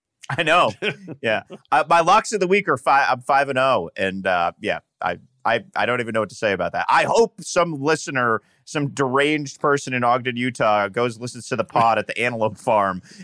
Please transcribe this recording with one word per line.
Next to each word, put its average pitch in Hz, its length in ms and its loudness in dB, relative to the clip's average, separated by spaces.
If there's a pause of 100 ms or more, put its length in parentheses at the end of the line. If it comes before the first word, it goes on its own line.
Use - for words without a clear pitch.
(280)
I 147 140 -4
know. 156 340 2
<laughs> - 60 -10 (400)
Yeah. 110 200 0 (300)
I, 151 160 2
my 170 120 4
locks 190 320 2
of 208 80 -4
the 185 60 2
week 196 220 2
are 147 100 2
fi-, 139 320 4
I'm 127 100 0
five 139 300 2
and 131 80 0
oh. 120 380 2
And, 95 300 -4
uh, 87 340 2
yeah, 92 180 -4 (240)
I, 87 160 -4 (260)
I, 117 200 0 (120)
I 101 100 0
don't 123 140 -2
even 117 140 -6
know 113 60 2
what 104 100 -2
to - 60 -20
say 107 160 0
about 87 200 -2
that. 90 160 -4
I 147 160 4
hope - 380 0
some 170 400 -2
listener, 135 580 0 (240)
some 143 260 -4
deranged 139 720 0
person 143 320 0
in 127 120 -2
Ogden, 120 320 0
Utah, 120 520 0
goes, 113 300 -4
listens 120 300 -12
to 214 80 -2
the 196 80 -2
pod 113 340 2
at 104 80 -4
the - 120 -8
Antelope 113 380 -2
Farm 98 460 0 (220)